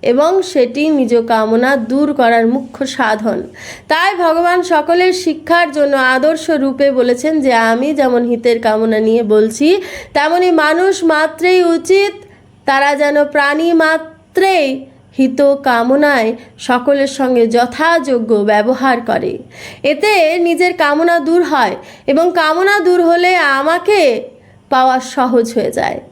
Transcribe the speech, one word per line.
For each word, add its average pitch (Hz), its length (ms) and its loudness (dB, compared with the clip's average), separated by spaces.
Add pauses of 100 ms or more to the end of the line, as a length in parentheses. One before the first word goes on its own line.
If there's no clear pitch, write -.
এবং 320 400 0
সেটি 277 480 -2
নিজ 262 260 0 (120)
কামনা 226 480 0
দূর 269 380 -2
করার 233 340 2
মুখ্য 262 400 -4
সাধন। 214 560 -4 (440)
তাই 359 280 0
ভগবান 349 480 0
সকলের 339 500 0
শিক্ষার 339 580 -2
জন্য 285 260 0
আদর্শ 262 520 0
রূপে 277 420 0
বলেছেন 254 500 0
যে 262 120 0
আমি 233 400 0
যেমন 254 300 0
হিতের 233 360 0
কামনা 220 400 0
নিয়ে 226 240 0
বলছি, 226 580 2 (320)
তেমনি 339 380 0
মানুষ 330 520 0
মাত্রেই 320 600 2
উচিত 359 500 0 (520)
তারা 277 300 2
যেন 294 300 2
প্রাণী 294 480 0
মাত্রেই 320 1120 0 (320)
হিত 277 380 2
কামনায় 254 800 0 (240)
সকলের 277 480 0
সঙ্গে 254 400 0
যথাযোগ্য 240 880 0
ব্যবহার 233 680 0
করে। - 360 -4 (460)
এতে 320 540 2
নিজের 339 360 0
কামনা 330 460 0
দূর 330 240 0
হয় 269 320 0 (320)
এবং 320 280 2
কামনা 359 440 0
দূর 359 240 2
হলে 349 320 2
আমাকে 320 960 0 (400)
পাওয়া 262 300 2
সহজ 247 560 -2
হয়ে 202 160 -2
যায়। - 280 -6 (120)